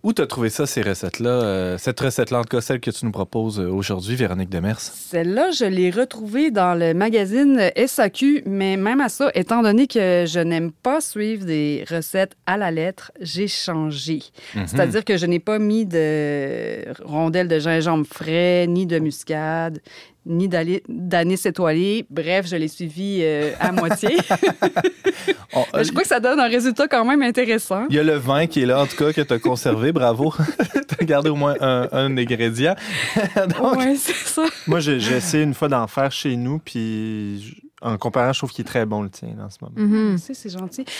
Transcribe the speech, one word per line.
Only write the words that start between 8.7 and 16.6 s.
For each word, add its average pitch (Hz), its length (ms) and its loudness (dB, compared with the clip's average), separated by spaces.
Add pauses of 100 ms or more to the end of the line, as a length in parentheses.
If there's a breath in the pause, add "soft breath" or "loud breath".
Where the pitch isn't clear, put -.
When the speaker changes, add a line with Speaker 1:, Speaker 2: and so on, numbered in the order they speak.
Speaker 2:
même 214 240 2
à 254 80 2
ça, 269 260 0
étant 226 280 2
donné 226 260 6
que 180 400 4
je 170 140 0
n'aime 165 320 0
pas 285 260 0
suivre 214 460 -4
des 147 440 -2
recettes 190 460 -2 (100)
à 185 120 0
la 196 120 0
lettre, 165 520 -4
j'ai 180 260 -4
changé. 156 720 -4 (360 loud breath)
Speaker 1:
Mhm. 101 120 -4
Speaker 2:
C'est-à-dire 170 380 0
que 202 100 2
je 175 100 0
n'ai 175 140 2
pas 214 180 -2
mis 214 280 2
de 143 960 -2 (220)